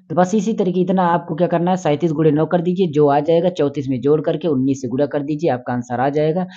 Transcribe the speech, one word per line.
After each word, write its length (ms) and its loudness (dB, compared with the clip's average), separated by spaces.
तो 80 -10
बस 200 2
इसी 200 0
तरीके 260 0
इतना 280 0
आपको 260 -2
क्या 140 0
करना 220 0
है, 80 0
सैंतीस 340 0
गुणे 200 2
नौ 160 2
कर 140 0
दीजिए, 260 0
जो 200 4
आ 140 4
जाएगा 280 2
चौंतीस 380 -2
में 140 -2
जोड़ 200 2
करके 260 -2
उन्नीस 340 0
से 60 -6
गुणा 200 0
कर 160 -4
दीजिए, 260 -2
आपका 220 -4
आंसर 280 -4
आ 100 0
जाएगा। 360 0